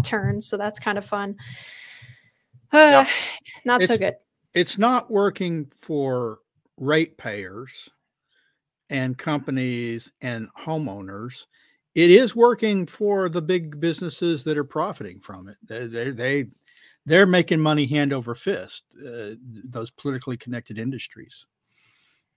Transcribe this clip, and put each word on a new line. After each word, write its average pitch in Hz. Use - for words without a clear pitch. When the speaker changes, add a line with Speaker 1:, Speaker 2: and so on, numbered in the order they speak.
Speaker 1:
turn. 202
So -
that's 208
kind 202
of 202
fun. 202
Uh, 285
Speaker 2:
Yeah. 277
Speaker 1:
not 247
so 233
Speaker 2:
It's, 214
Speaker 1:
good. 190
Speaker 2:
it's 175
not 233
working 180
for 127
ratepayers 127
and 131
companies 127
and 117
homeowners, 110
it 170
is 226
working 220
for 196
the 165
big 156
businesses 165
that 156
are 143
profiting 139
from 95
it. 104
They, 117
they, 117
they, 131
they're 180
making 175
money 151
hand 143
over 117
fist, -
uh, 117
those 117
politically 131
connected 117
industries. 123